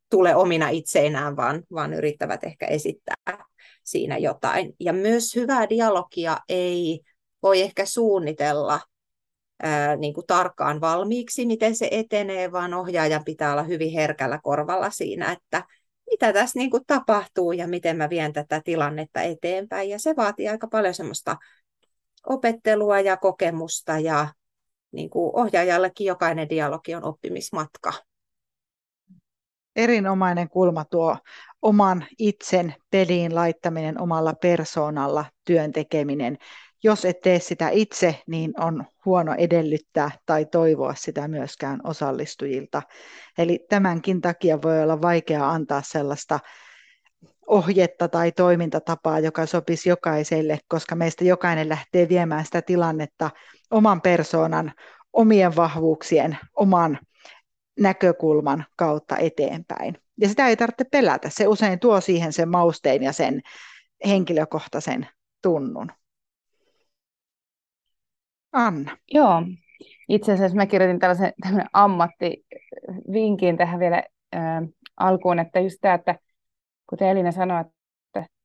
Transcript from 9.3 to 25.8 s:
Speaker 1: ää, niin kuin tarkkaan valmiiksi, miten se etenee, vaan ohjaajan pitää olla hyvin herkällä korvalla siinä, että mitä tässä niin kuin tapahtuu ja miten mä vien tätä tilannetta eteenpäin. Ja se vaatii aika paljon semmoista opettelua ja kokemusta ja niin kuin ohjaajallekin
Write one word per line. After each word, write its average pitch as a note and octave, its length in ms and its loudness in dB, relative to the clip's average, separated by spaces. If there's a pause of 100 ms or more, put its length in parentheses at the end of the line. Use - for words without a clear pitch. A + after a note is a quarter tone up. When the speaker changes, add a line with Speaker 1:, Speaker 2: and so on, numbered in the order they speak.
Speaker 1:
ää, D3 320 0
niin D3 180 -6
kuin F3+ 140 -12
tarkkaan F3 540 0
valmiiksi, G#3+ 640 -4
miten A3 300 0
se A3 160 -4
etenee, G3 600 -4
vaan F3+ 220 -6
ohjaajan E3 500 -2
pitää D#3 280 -4
olla C#3+ 120 -2
hyvin D#3+ 300 -4
herkällä D3 500 -4
korvalla D#3 460 -2
siinä, F3 420 -8
että - 320 -6 (480)
mitä A#3+ 220 2
tässä A#3+ 260 0
niin B3+ 120 -2
kuin C4 160 0
tapahtuu G3+ 640 0
ja E3+ 160 -4
miten E3+ 300 -4
mä D3+ 120 -2
vien D#3 240 -4
tätä D3+ 320 -6
tilannetta D#3 560 -4
eteenpäin. F#3+ 680 -6
Ja G#3 100 -8
se D#4 160 -2
vaatii G#3+ 320 -2
aika A3 200 -8
paljon G#3 260 0
semmoista - 440 -8 (880)
opettelua A3 720 0
ja G3 180 2
kokemusta E3 800 -2
ja D3+ 280 0 (680)
niin D#3+ 140 -10
kuin E3 240 -2
ohjaajallekin F#3 760 0